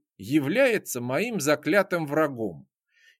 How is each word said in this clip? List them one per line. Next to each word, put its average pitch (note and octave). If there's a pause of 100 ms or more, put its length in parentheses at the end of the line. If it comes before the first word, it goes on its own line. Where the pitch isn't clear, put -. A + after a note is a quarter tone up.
(160)
является D3+
моим F3+
заклятым D#3
врагом. B2+ (520)